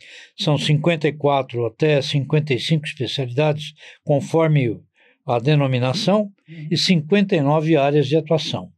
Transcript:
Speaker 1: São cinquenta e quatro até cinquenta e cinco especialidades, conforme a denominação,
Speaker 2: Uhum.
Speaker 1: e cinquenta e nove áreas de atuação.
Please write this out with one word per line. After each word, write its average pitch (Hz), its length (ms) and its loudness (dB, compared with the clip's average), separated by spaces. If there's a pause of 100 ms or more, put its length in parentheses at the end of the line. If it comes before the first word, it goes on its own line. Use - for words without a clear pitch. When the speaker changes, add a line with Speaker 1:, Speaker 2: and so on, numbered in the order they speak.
(360)
Speaker 1:
São 147 220 0
cinquenta 156 500 0
e 143 40 0
quatro 135 540 -2
até 147 360 0
cinquenta 151 500 -2
e 175 60 0
cinco 160 280 -2
especialidades, 139 880 -4 (320)
conforme 143 720 0 (480)
a 123 120 0
denominação, 143 920 0 (180)
Speaker 2:
Uhum. 156 220 -14
Speaker 1:
e 175 60 0
cinquenta 190 580 2
e 160 60 2
nove 156 360 2
áreas 143 320 2
de 147 80 0
atuação. 156 600 -2